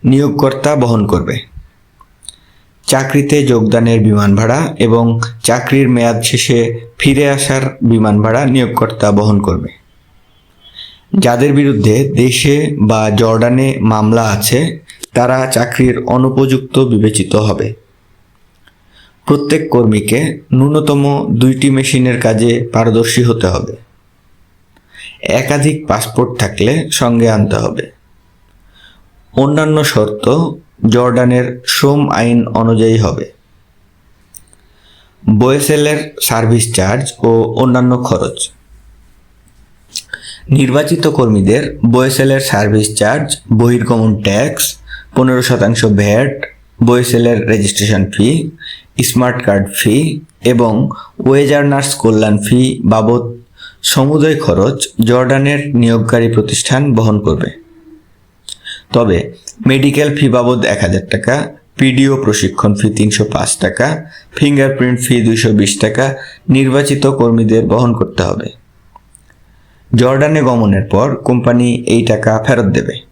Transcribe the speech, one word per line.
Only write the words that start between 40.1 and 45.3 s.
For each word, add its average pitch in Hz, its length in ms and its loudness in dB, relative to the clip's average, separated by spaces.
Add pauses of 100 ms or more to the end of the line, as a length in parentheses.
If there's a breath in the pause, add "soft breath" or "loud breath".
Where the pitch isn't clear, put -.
নির্বাচিত 147 460 0 (120)
কর্মীদের 110 460 2 (300)
বোয়েসেলের 135 580 2
সার্ভিস 104 380 0 (120)
চার্জ, 135 260 0 (320)
বহির্গমন 117 540 2 (100)
ট্যাক্স, 104 420 -2 (500 loud breath)
পনেরো 127 280 2